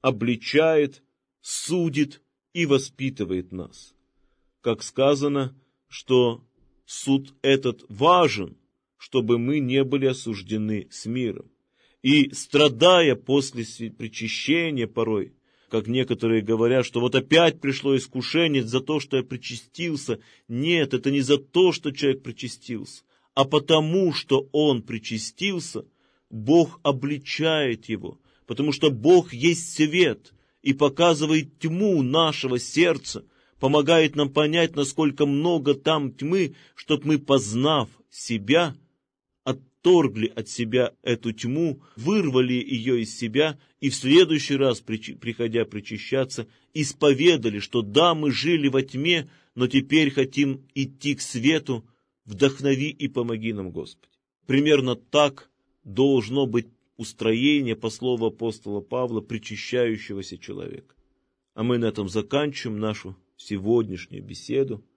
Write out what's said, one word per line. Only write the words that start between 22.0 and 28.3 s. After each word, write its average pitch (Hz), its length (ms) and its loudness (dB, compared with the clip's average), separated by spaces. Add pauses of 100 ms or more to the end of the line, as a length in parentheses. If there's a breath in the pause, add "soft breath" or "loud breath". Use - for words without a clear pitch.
причастился, - 800 -14 (300)
а 139 120 2
потому, 156 680 2
что 135 380 0
он 147 300 2
причастился, 117 1040 -8 (440)
Бог 131 540 2
обличает 139 1040 -2
его, 101 300 -8 (260)